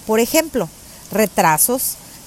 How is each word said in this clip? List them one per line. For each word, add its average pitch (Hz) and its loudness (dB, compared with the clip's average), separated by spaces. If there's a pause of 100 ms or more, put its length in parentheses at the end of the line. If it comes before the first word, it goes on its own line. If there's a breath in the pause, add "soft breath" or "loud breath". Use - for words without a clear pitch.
Por 220 0
ejemplo, 254 -2 (420 loud breath)
retrasos, 202 0 (300 loud breath)